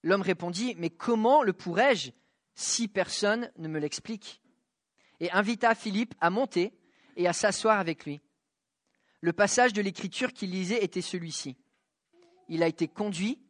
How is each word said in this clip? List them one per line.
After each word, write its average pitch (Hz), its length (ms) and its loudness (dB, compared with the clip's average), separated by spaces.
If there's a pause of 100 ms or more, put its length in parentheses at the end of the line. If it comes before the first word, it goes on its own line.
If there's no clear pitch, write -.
L'homme 190 200 2
répondit, « 180 560 -4
Mais 165 120 -4
comment 240 520 4
le 202 100 2
pourrais-je 175 580 0 (440)
si - 340 -4
personne 208 680 -2
ne 160 100 -8
me 156 100 -4
l'explique ? » - 640 -8 (800)
Et 170 120 -4
invita 220 420 2
Philippe 220 460 -4
à 170 100 4
monter 196 420 0 (440)
et 175 120 0
à 170 40 2
s'asseoir 214 460 2
avec 165 280 -4
lui. 147 140 -10 (1000)
Le 170 140 0
passage 220 380 4
de 208 100 -2
l'Écriture 202 500 -4
qu'il 190 180 -8
lisait 190 320 -2
était 180 200 -4
celui-ci. 165 540 -8 (920)
Il 165 140 0
a 165 60 4
été 160 200 -2
conduit 208 600 -4